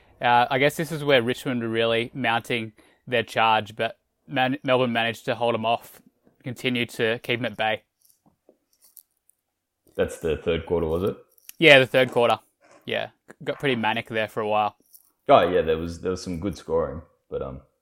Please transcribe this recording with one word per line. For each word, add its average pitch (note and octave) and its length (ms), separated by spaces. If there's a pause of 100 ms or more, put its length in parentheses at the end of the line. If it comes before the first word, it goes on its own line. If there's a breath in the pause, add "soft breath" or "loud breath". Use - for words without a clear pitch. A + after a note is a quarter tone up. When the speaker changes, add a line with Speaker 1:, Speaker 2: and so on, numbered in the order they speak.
(200 soft breath)
Speaker 1:
uh, A#2+ 300
I C3+ 80
guess C#3+ 180
this D#3+ 160
is D3+ 120
where C#3 180
Richmond B2 400
were A#2 60
really A2+ 440
mounting A#2 600 (340 soft breath)
their A#2+ 160
charge, A2 540
but A#2 220 (320)
Man-, C3 320
Melbourne B2+ 300
managed A#2 320
to B2+ 100
hold A#2 200
'em A2 100
off, - 380 (420)
continue B2 400
to A#2 380
keep A#2+ 180
'em B2 60
at G#2+ 100
bay. A2 280 (2000)
Speaker 2:
That's F#2 240
the D#2 160
third E2 300
quarter, E2 200
was D#2+ 160
it? G#2 140 (420)
Speaker 1:
Yeah, D3 200
the C3 80
third C3 260
quarter. A#2 260 (460)
Yeah, A2 240 (340)
got C#3 160
pretty C3+ 180
manic A2+ 320
there A2 200
for - 120
a G#2+ 80
while. G#2+ 280 (520)
Speaker 2:
Oh, A#2+ 200
yeah, F2+ 140
there D#2+ 140
was, E2+ 240
there F#2 100
was F#2 120
some F2 180
good F#2 160
scoring, D#2+ 460 (280)
but, - 120
um, C2+ 180 (220)